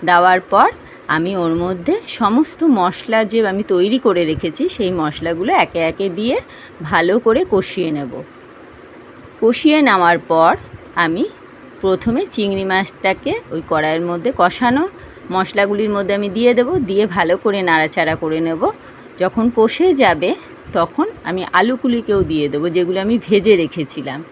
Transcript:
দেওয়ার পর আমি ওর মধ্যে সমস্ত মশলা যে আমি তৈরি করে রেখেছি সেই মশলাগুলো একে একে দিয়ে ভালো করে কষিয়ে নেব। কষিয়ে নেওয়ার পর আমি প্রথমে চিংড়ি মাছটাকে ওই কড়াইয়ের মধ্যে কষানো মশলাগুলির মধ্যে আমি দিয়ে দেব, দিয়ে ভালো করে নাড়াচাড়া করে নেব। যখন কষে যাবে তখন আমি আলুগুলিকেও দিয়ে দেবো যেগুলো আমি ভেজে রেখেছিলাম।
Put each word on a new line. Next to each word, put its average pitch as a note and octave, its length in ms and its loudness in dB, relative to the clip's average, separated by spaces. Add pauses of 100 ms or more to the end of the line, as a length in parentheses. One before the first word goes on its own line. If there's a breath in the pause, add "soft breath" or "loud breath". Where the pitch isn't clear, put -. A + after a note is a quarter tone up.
দেওয়ার F3+ 360 4
পর G#3 280 2 (400 loud breath)
আমি D#3+ 280 -2
ওর E3+ 180 0
মধ্যে F3 400 -2 (120)
সমস্ত A#3 580 0
মশলা A3 600 2
যে A3 220 -2
আমি G3 160 -2
তৈরি G3+ 360 2
করে F#3+ 260 2
রেখেছি D#3 440 -4
সেই G3 240 -2
মশলাগুলো E3 640 -4
একে E3+ 260 0 (100)
একে G3 200 -4
দিয়ে G#3+ 260 -2 (460 loud breath)
ভালো E3+ 360 0
করে A3+ 220 2 (100)
কষিয়ে F#3 420 -2
নেব। C#3+ 200 -8 (1300)
কষিয়ে C4+ 440 2
নেওয়ার F3+ 360 4
পর E3 340 2 (440)
আমি E3+ 280 0 (560)
প্রথমে G3 460 0
চিংড়ি G3 380 -4
মাছটাকে F#3+ 680 -2 (180)
ওই E3 180 -6
কড়াইয়ের D#3 420 0
মধ্যে F3 280 -4
কষানো A#3+ 460 2 (460 loud breath)
মশলাগুলির G3+ 600 0
মধ্যে G3+ 240 -2
আমি G3+ 140 -2
দিয়ে A3+ 260 2
দেব, A#3+ 140 2 (180)
দিয়ে G3 200 0
ভালো F3 300 0
করে G3+ 260 -2
নাড়াচাড়া D#3+ 540 0
করে D#3+ 240 -4
নেব। E3 220 -4 (560 loud breath)
যখন F#3+ 260 0 (120)
কষে A3+ 380 2
যাবে F#3 360 2 (420 loud breath)
তখন F#3+ 340 0 (180)
আমি F3+ 180 -4 (100)
আলুগুলিকেও A#3 680 0
দিয়ে D3+ 260 -2
দেবো D3 200 -2
যেগুলো F3+ 320 0
আমি G#3+ 180 0
ভেজে G3+ 380 2
রেখেছিলাম। C#3+ 640 -6 (120)